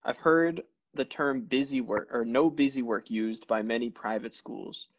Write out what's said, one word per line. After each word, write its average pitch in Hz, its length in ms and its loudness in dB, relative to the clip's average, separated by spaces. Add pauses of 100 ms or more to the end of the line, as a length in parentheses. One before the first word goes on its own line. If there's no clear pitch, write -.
I've 123 140 -2
heard 165 460 4 (300)
the 131 120 -2
term 139 360 -2
busy 131 400 0
work 107 300 -2
or 120 140 0
no 127 240 4
busy 139 320 2
work 117 300 -2
used 110 360 -2
by 110 140 0
many 117 300 -2
private 110 420 -6
schools. - 540 -14 (120)